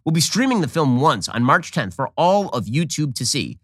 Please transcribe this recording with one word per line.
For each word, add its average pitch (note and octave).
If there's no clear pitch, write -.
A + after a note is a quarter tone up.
We'll D#3+
be E3
streaming A#3+
the C#3+
film C3
once D3
on A#2+
March D#3
tenth G#2+
for C3
all F#3+
of A#2+
YouTube C#3+
to -
see. D#2